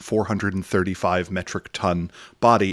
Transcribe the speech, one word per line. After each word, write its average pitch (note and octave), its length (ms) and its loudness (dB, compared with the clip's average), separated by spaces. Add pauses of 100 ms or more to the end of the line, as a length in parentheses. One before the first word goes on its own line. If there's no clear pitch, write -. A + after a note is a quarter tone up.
four G#2 240 0
hundred G2+ 300 -2
and F#2+ 120 -4
thirty-five F#2 640 0
metric F#2 420 -6
ton F2 380 -2 (300)
body. G#2+ 320 4